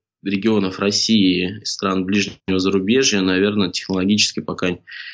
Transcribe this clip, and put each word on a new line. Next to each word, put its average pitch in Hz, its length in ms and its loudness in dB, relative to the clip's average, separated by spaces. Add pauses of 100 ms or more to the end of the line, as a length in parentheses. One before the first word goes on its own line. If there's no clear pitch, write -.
(240)
регионов 98 560 0
России, 98 840 2
стран 95 420 -2
ближнего 95 540 -2
зарубежья, 98 640 2
наверное, 95 500 2
технологически 95 680 0
пока 90 360 -4 (360)